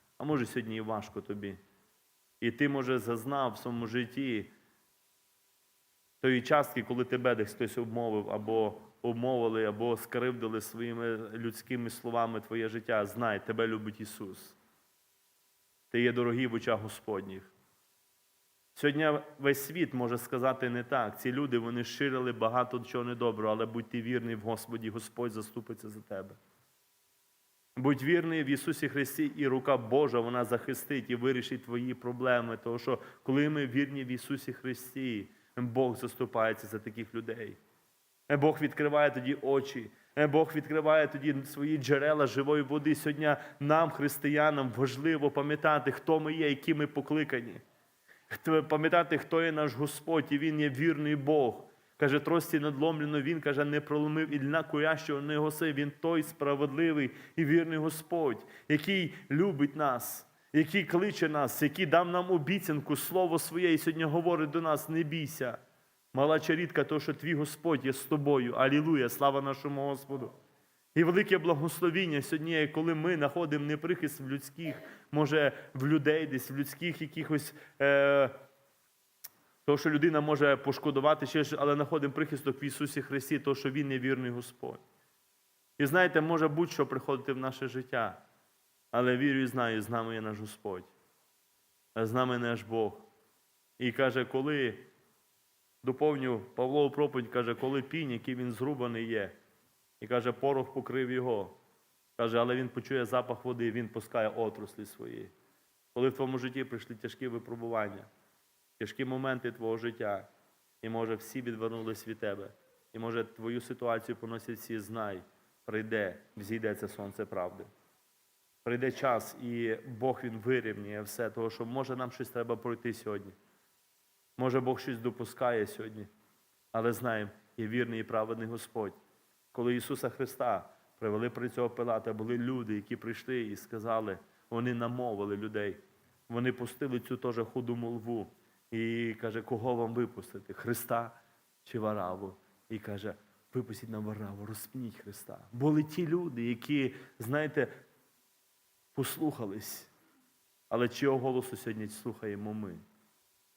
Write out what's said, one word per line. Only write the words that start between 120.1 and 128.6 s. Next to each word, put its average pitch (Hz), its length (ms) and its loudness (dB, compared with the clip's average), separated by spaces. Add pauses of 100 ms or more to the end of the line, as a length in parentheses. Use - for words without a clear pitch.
Він 113 140 -6
вирівнює 107 640 -2
все, 110 280 -6
того, 113 200 -4
що, 113 160 -8
може, 127 300 -6
нам 127 160 -6
щось - 180 -10
треба 117 260 -4
пройти 117 380 -4
сьогодні. 101 380 -8 (1080)
Може, 127 220 2
Бог 127 200 0
щось 123 200 -8
допускає 117 680 -2
сьогодні, 110 400 -12 (640)
але 113 220 2
знаємо, 110 380 -4 (260)
є 110 100 -4
вірний 117 320 -2
і 110 40 -4
праведний 110 440 -2
Господь. 113 460 -6 (600)